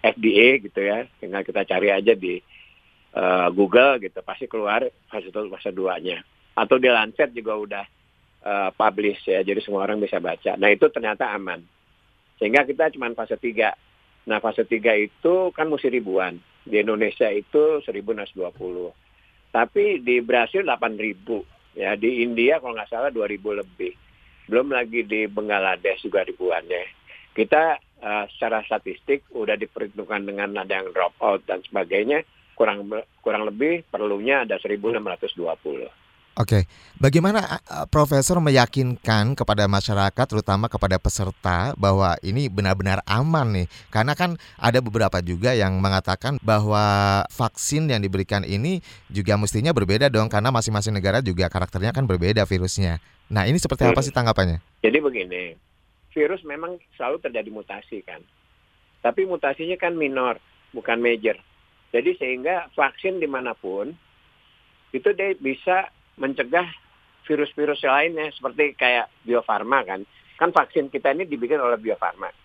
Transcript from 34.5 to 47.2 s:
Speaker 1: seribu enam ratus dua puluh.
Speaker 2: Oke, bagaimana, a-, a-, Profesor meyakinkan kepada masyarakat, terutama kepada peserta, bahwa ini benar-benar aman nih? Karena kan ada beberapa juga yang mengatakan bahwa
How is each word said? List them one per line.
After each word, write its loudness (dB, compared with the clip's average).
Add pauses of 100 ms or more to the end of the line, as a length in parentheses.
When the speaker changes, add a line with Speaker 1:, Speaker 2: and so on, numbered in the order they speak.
Speaker 1:
seribu -4
enam -2
ratus -8
dua -4
puluh. -10 (420)
Speaker 2:
Oke, 2 (320)
bagaimana, 4
a-, -6
a-, -8
Profesor 4
meyakinkan 2
kepada 2
masyarakat, 0
terutama 0
kepada 0
peserta, -2
bahwa 4
ini -2
benar-benar 0
aman 2
nih? 0 (200)
Karena 0
kan 0 (240)
ada 4
beberapa 0
juga 0
yang 2
mengatakan 0
bahwa 4